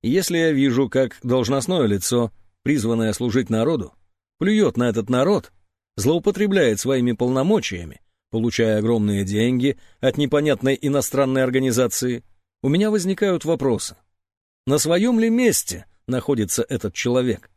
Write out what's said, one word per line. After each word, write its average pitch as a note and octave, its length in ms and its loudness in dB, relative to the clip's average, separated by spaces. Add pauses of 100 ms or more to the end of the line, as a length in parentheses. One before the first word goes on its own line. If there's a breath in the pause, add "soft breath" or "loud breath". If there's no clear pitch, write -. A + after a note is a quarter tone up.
И - 20 -2
если F3 300 0
я E3 140 2
вижу, C3+ 360 2
как C3 360 0
должностное C3 600 0
лицо, G#2+ 460 0 (320)
призванное A2+ 500 0
служить A#2 380 -2
народу, A#2 420 0 (460)
плюёт G3 380 2
на B2 120 2
этот A2 220 -2
народ, C#3+ 420 0 (440)
злоупотребляет E3+ 800 2
своими B2 320 0
полномочиями, B2 920 -2 (300)
получая A2+ 480 0
огромные G#2 460 0
деньги A#2+ 540 0 (200 soft breath)
от C3+ 180 0
непонятной C#3 640 0
иностранной C3 640 0
организации, B2+ 800 -2 (400)
у C#3 60 -2
меня G3 240 2
возникают F#3+ 520 -2
вопросы. C#3 520 -2 (680)
На C#3+ 140 0
своём G3+ 400 2
ли A3+ 100 2
месте A3+ 580 0 (200)
находится A#2+ 640 -2
этот A2 260 -6
человек? B2+ 640 -2